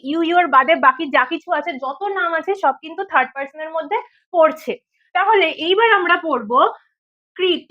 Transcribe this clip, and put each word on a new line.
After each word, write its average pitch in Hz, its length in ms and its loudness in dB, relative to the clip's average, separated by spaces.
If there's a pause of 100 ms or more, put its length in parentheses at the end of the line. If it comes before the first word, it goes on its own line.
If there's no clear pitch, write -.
(120)
you, 330 80 -2 (120)
your 349 140 4 (100)
বাদে 269 200 6 (100)
বাকি 269 200 2 (100)
যা 254 100 4
কিছু 330 240 -8 (100)
আছে, 320 120 -8 (120)
যত 269 180 -8 (180)
নাম 339 200 -2
আছে, 320 120 -4 (120)
সব 277 200 2
কিন্তু 330 180 -12 (100)
থার্ড 254 240 2
পারসনের 311 400 -10
মধ্যে 320 220 -4 (360)
পড়ছে। 311 400 2 (420)
তাহলে 381 320 2 (200)
এইবার 427 220 2 (100)
আমরা 349 160 2 (120)
পড়বো 240 320 -2 (760)
ক্রি-, 359 340 -2